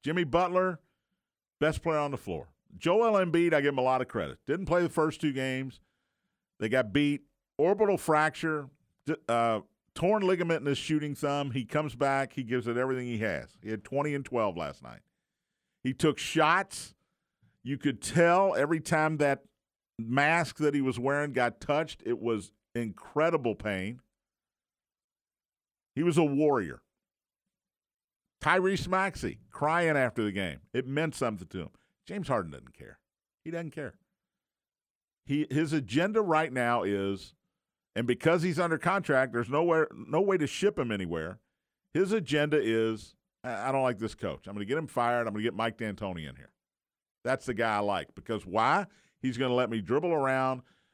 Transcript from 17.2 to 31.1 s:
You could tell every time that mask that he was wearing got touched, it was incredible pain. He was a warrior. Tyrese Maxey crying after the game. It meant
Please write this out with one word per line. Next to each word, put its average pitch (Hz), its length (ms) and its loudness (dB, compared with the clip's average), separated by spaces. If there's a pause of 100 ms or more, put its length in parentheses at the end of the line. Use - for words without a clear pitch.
You 135 140 -6
could 131 240 -2
tell 175 540 4
every 151 240 2
time 156 380 0
that 139 260 2 (560)
mask 143 580 2
that 147 160 2
he 147 80 2
was 127 180 0
wearing 143 340 0
got 120 260 2
touched, 151 460 -2
it 120 140 -2
was 110 320 -2 (240)
incredible 123 800 -2
pain. 104 460 -6 (1900)
He 147 80 0
was 170 140 2
a 170 60 6
warrior. 139 580 2 (1600)
Tyrese 185 460 2
Maxey 185 520 -4 (100)
crying 160 460 0
after 123 280 0
the 104 80 -2
game. 90 280 -4 (140)
It 127 140 -2
meant 147 280 -2